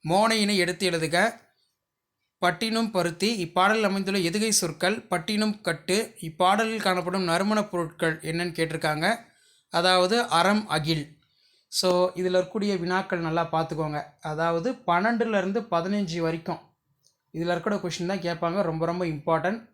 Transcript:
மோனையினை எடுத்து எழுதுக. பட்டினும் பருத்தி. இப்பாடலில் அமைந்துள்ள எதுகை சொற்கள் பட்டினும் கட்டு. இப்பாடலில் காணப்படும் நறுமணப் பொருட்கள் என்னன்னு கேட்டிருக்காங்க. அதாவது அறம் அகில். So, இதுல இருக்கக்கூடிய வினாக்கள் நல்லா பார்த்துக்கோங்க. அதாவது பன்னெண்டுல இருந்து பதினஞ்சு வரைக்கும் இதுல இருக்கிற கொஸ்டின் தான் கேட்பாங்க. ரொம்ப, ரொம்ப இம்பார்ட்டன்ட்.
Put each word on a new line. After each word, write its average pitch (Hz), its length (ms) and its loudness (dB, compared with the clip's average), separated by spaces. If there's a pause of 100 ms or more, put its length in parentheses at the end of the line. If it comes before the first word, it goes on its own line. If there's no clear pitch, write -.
மோனையினை 208 520 2
எடுத்து 175 300 0
எழுதுக. 170 540 0 (1000)
பட்டினும் 220 500 0
பருத்தி. 185 540 -2
இப்பாடலில் 202 400 2
அமைந்துள்ள 196 360 0
எதுகை 208 300 0
சொற்கள் 190 560 -2
பட்டினும் 208 540 -2
கட்டு. 185 600 -2
இப்பாடலில் 208 600 2
காணப்படும் 185 420 0
நறுமணப் 202 480 2
பொருட்கள் 160 500 -2
என்னன்னு 165 320 -4
கேட்டிருக்காங்க. 160 640 -2 (540)
அதாவது 185 520 4
அறம் 208 460 2
அகில். 156 460 -2 (540)
So, 180 420 2
இதுல 180 300 2
இருக்கக்கூடிய 196 380 -2
வினாக்கள் 180 420 -2
நல்லா 165 320 0
பார்த்துக்கோங்க. 156 520 -2 (160)
அதாவது 165 520 -2
பன்னெண்டுல 220 680 0
இருந்து 196 220 0
பதினஞ்சு 180 580 -2
வரைக்கும் 165 400 -2 (760)
இதுல 170 180 -4
இருக்கிற 175 260 0
கொஸ்டின் 175 300 -4
தான் 196 120 -2
கேட்பாங்க. 170 440 -2
ரொம்ப, 165 240 -2
ரொம்ப 180 180 -2
இம்பார்ட்டன்ட். 160 680 -2